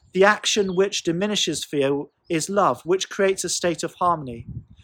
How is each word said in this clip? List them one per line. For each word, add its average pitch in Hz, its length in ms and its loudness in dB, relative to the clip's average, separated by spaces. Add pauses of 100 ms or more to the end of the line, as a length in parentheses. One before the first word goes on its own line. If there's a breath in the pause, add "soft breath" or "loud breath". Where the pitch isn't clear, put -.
(120)
The 185 100 4
action 196 540 2
which 196 260 0
diminishes 180 600 -2
fear 139 400 0 (240)
is 160 200 -2
love, 185 360 2
which 190 240 -2
creates 190 340 0
a 175 60 -4
state 170 340 -2
of 165 120 -6
harmony. 151 520 -2 (380 soft breath)